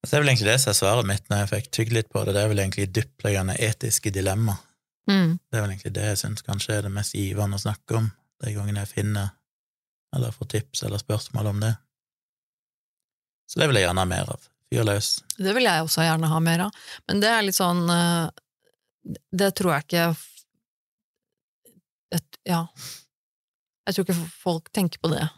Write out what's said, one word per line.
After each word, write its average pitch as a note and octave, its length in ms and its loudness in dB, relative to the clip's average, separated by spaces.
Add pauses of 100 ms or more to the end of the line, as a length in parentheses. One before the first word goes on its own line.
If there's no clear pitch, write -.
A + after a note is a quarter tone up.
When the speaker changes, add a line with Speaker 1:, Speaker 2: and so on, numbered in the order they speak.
Speaker 1:
Altså, - 80 -8
det D3 80 4
er D3 60 4
vel C#3 80 6
egentlig A2 180 4
det B2+ 100 4
som C3 120 2
er - 60 2
svaret G#2+ 280 2
mitt G2+ 240 -2
når G2+ 120 2
jeg G2 100 -2
fikk G#2 240 -4
tygge A2+ 180 0
litt A2 160 0
på G#2 160 -2
det. G2 80 0
Det G2+ 80 2
er G#2+ 80 2
vel G2 120 2
egentlig F#2+ 320 -2
dyptliggende G2 680 -2
etiske A2 520 -2
dilemma. G2 420 0 (520)
Speaker 2:
Mm. F3+ 300 4
Speaker 1:
Det - 200 -6
er G#2+ 40 0
vel G2+ 120 -4
egentlig G2+ 200 -8
det G2+ 140 -2
jeg G#2 100 -2
synes G#2 280 -6
kanskje G#2 320 -4
er G2+ 80 -4
det G2 80 -4
mest G#2 200 -4
givende G2 440 -2
å - 40 -8
snakke A2+ 360 -4
om, A2+ 100 0 (340)
de A2 120 -4
gangene G#2 280 -4
jeg G2 80 -8
finner, G#2 380 -2 (840)
eller A#2+ 220 -2
får - 220 -10
tips - 300 -4
eller G2+ 160 -4
spørsmål G#2+ 500 -2
om G2+ 100 -2
det. A2 120 0 (1800)
Så E3+ 100 -4
det D#3+ 100 4
vil A2+ 80 4
jeg F#2 80 4
gjerne F#2 160 2
ha F2+ 80 0
mer F#2 240 -2
av. - 140 -16 (240)
Fyr A#2 160 2
løs. G2+ 200 0 (280)
Speaker 2:
Det F#3+ 180 -2
vil B3 140 4
jeg D#3+ 160 2
også D#3+ 220 0
gjerne D#3+ 260 4
ha D#3+ 80 2
mer E3 260 2
av. G#3 100 -8 (300)
Men G3 140 0
det G#3+ 80 4
er A3+ 160 4
litt F#3+ 140 0
sånn, F3 240 2 (100)
eh, E3+ 380 2 (1000)
det G3 280 2
tror F3+ 160 2
jeg D3 100 -2
ikke E3+ 200 2 (100)
f-, - 300 -16 (1700)
et, - 260 -8 (100)
ja. E3+ 140 0 (1200)
Jeg G3 100 -2
tror F#3+ 100 0
ikke F3+ 100 0
f-, E3+ 260 -8
folk E3 320 -4
tenker F#3 280 0
på E3 120 0
det D3 120 -2 (120)